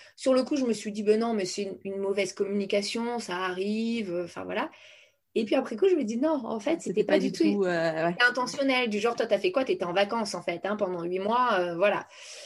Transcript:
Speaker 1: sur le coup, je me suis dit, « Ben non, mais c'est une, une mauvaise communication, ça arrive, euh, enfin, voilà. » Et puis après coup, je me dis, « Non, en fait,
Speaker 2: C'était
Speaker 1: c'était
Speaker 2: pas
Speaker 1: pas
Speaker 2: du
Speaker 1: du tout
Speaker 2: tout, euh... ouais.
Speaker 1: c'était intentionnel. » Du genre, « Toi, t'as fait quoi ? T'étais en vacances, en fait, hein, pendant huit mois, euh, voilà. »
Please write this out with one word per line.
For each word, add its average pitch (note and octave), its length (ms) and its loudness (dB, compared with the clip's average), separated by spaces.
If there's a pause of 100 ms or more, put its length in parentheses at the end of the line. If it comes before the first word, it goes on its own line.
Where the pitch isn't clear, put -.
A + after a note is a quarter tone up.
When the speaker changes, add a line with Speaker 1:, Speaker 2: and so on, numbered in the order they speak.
(160)
Speaker 1:
sur C4 180 2
le B3+ 100 4
coup, D4 120 -2
je C4 80 2
me A#3 80 2
suis G#3+ 200 -6
dit, « G#3+ 120 -6
Ben G#3+ 160 4
non, A#3 140 0
mais G3 100 0
c'est F#3+ 180 -4
une, F#3+ 220 -8
une G3 140 -6
mauvaise G3 340 0
communication, G#3 840 -2
ça F#3 180 -6
arrive, G3+ 760 -2
euh, F3 120 -2
enfin, F3+ 200 -10
voilà. » G3+ 260 -4 (640)
Et A3 100 0
puis C#4+ 120 0
après C4 200 -2
coup, F#4 120 4
je F#4 80 4
me C#4 80 0
dis, « A3 140 -2
Non, D4 280 0
en A3 140 -4
fait, C#4+ 200 -2
Speaker 2:
C'était F#3+ 200 -2
Speaker 1:
c'était - 40 4
Speaker 2:
pas - 100 2
Speaker 1:
pas G3+ 40 8
Speaker 2:
du F#3+ 140 0
Speaker 1:
du - 0 -
tout - 120 2
Speaker 2:
tout, G3+ 200 2
euh... E3 420 0
ouais. F3 60 2
Speaker 1:
c'était F3+ 180 2
intentionnel. » B3+ 600 0
Du G#3 100 -2
genre, « A#3 160 0
Toi, A#3 100 0
t'as G#3+ 120 4
fait F#3 140 0
quoi ? C4 120 2
T'étais F#3 200 0
en F3 80 -4
vacances, G3+ 420 0
en F3 80 -6
fait, E3+ 240 -4
hein, G#3 100 -2
pendant F#3 260 -2
huit F3+ 160 -2
mois, A3+ 420 2
euh, F3 160 -2
voilà. » F#3+ 300 2 (400)